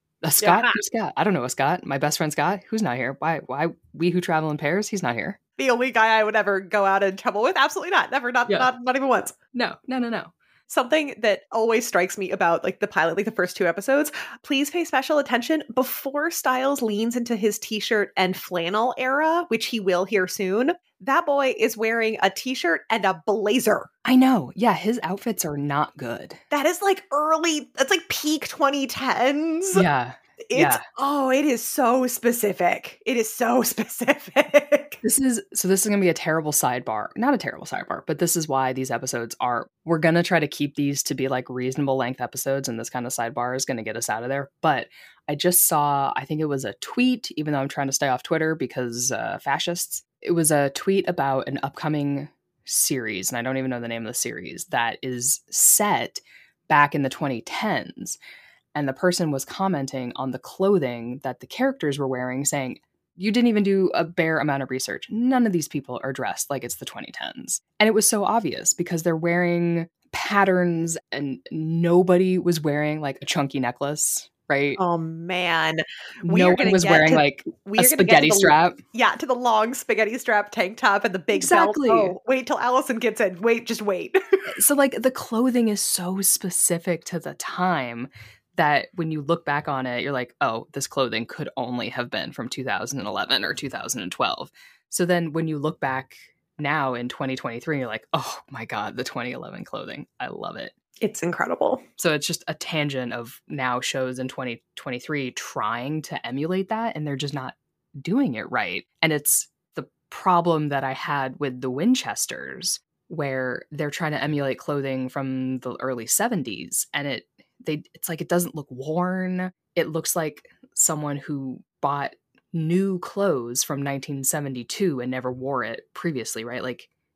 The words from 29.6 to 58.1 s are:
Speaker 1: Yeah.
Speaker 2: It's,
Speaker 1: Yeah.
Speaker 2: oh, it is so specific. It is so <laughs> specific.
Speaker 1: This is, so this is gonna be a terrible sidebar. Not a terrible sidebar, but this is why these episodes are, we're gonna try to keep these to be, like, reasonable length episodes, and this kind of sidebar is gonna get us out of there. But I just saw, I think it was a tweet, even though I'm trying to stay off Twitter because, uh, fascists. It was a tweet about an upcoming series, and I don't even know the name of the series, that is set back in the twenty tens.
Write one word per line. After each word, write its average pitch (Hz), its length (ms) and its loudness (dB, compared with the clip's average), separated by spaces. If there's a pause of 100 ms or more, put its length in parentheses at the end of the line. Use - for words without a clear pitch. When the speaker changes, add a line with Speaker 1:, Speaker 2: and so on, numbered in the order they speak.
Speaker 1:
Yeah. 139 380 4 (360)
Speaker 2:
It's, - 80 -
Speaker 1:
Yeah. - 220 4 (180)
Speaker 2:
oh, 277 320 0
it 254 140 4
is 247 180 2
so 254 460 2
specific. 208 960 0
It 233 100 2
is 220 160 0
so 240 300 2
<laughs> - 460 -2
specific. - 920 2
Speaker 1:
This 262 180 2
is, 254 200 2 (120)
so - 160 -2
this 190 160 4
is 208 60 0
gonna 202 100 4
be 185 80 6
a 160 60 4
terrible 156 380 0
sidebar. 123 640 0
Not 262 180 2
a 214 40 0
terrible - 280 -8
sidebar, - 400 -6
but 156 120 -2
this 175 180 2
is 156 120 -2
why 135 240 0
these 131 180 -4
episodes 120 500 -4
are, 123 280 0 (160)
we're 160 140 2
gonna 165 240 4
try 170 180 2
to 147 80 -2
keep 143 260 -4
these 143 300 0
to 147 100 -2
be, 131 140 -2
like, 127 200 -2
reasonable 131 480 -2
length 127 240 -2
episodes, 131 480 -4
and 113 120 -6
this 117 100 -10
kind 123 160 -6
of 120 60 -6
sidebar 120 440 -4
is 135 80 -2
gonna 117 200 -4
get 107 120 -6
us 113 120 -6
out 113 140 -4
of 123 60 -6
there. 139 220 -4 (100)
But 135 280 0 (400)
I 151 60 -2
just 180 340 4
saw, 143 480 2
I 135 80 -4
think 151 160 -4
it 156 60 0
was 139 180 -2
a 101 100 -6
tweet, - 640 -2
even 151 160 -2
though 143 80 0
I'm 139 80 -2
trying 139 200 -4
to 135 40 -2
stay 143 160 0
off 123 140 0
Twitter 160 320 0
because, 123 580 -4
uh, 110 260 -4
fascists. - 640 -4 (180)
It - 120 -2
was 165 180 4
a 143 200 2
tweet 196 380 0
about 139 400 -2
an 139 140 -6
upcoming 143 640 -4 (360)
series, 110 640 -2
and 123 80 -4
I 117 40 -4
don't 131 160 -2
even 131 120 -2
know 123 100 -4
the 117 80 -8
name 117 160 -6
of 107 60 -6
the 123 80 -6
series, - 480 -8
that 117 360 -2
is 123 480 -2
set - 680 2 (500)
back 147 260 6
in 147 80 2
the 135 80 2
twenty 135 320 -4
tens. - 760 -6 (580)